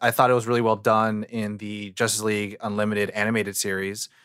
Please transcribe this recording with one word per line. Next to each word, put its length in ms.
I 80
thought 220
it 20
was 140
really 140
well 140
done 500
in 340
the 320
Justice 320
League 360
Unlimited 520
animated 440
series, 540